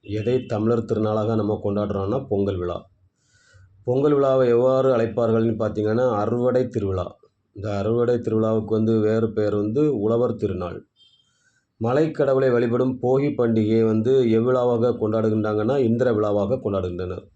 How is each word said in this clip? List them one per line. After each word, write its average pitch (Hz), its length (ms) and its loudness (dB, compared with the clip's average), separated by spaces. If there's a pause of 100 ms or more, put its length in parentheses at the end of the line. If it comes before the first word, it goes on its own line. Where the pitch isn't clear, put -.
எதை 110 460 -4
தமிழர் 110 380 0
திருநாளாக 107 500 -2
நம்ம 104 300 -2
கொண்டாடுறோம்னா, 101 600 -4
பொங்கல் 98 300 -2
விழா. 87 340 -8 (920)
பொங்கல் 139 300 2
விழாவை 131 340 4
எவ்வாறு 131 480 4
அழைப்பார்கள்னு 113 600 0
பார்த்தீங்கன்னா, 107 540 0
அறுவடை 120 580 0
திருவிழா. 95 500 -4 (340)
இந்த 101 260 -6
அறுவடை 117 360 0
திருவிழாவுக்கு 110 500 0
வந்து 110 360 2
வேறு 110 320 0
பெயர் 104 220 0
வந்து 117 440 0
உழவர் 110 380 0
திருநாள். 90 500 -6 (920)
மலைக்கடவுளை 135 680 0
வழிபடும் 123 520 0
போகி 135 260 0
பண்டிகையை 113 560 2
வந்து 113 420 2
எவ்விழாவாக 120 760 2
கொண்டாடுகின்றாங்கன்னா, 107 800 0
இந்திர 117 340 2
விழாவாக 104 420 0
கொண்டாடுகின்றனர். 92 800 -6